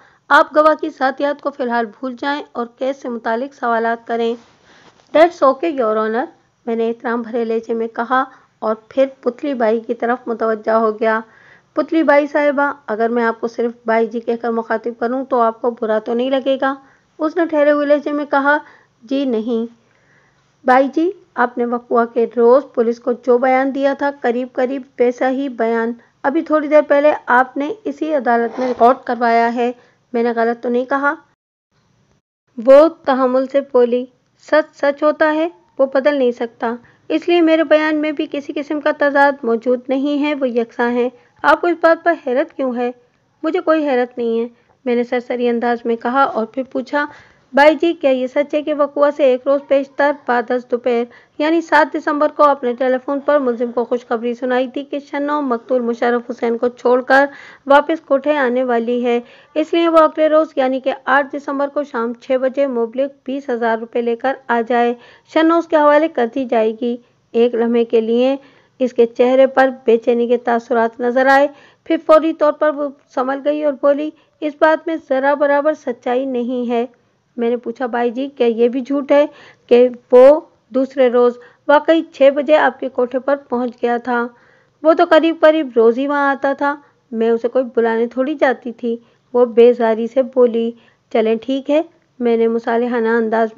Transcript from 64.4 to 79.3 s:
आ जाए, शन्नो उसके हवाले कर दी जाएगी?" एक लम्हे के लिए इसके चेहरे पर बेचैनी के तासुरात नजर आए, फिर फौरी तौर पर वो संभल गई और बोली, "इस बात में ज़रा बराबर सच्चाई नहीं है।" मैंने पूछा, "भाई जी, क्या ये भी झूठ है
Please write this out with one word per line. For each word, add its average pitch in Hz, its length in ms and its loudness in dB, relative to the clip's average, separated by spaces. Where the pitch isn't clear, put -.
आ 233 140 0
जाए, 240 320 0
शन्नो 320 280 2
उसके 330 180 -2
हवाले 294 320 4
कर 240 180 -2
दी 262 180 -4
जाएगी?" 233 540 -2
एक 240 220 2
लम्हे 233 300 2
के 233 160 2
लिए 247 360 0
इसके 240 280 2
चेहरे 254 400 4
पर 269 220 2
बेचैनी 233 420 2
के 240 160 2
तासुरात 233 580 -2
नजर 247 280 0
आए, 285 200 4
फिर 330 140 0
फौरी 311 360 4
तौर 302 180 0
पर 302 180 0
वो 277 220 -6
संभल 269 260 -2
गई 302 220 -2
और 294 180 0
बोली, 294 300 0
"इस 294 200 -6
बात 320 260 2
में 330 120 -4
ज़रा 277 380 0
बराबर 285 380 2
सच्चाई 254 520 -4
नहीं 247 400 -4
है।" 240 200 -2
मैंने 240 200 -2
पूछा, 240 300 -8
"भाई 240 240 -2
जी, 262 160 -8
क्या 240 200 -2
ये 233 220 2
भी 262 120 -6
झूठ 277 300 -4
है 285 140 4